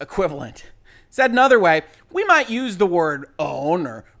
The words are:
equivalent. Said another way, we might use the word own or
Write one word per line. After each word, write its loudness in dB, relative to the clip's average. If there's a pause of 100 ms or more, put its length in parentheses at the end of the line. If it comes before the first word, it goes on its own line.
equivalent. -8 (460)
Said 0
another 6
way, 4 (300)
we -2
might 2
use -6
the 2
word -2 (100)
own -4
or -12 (160)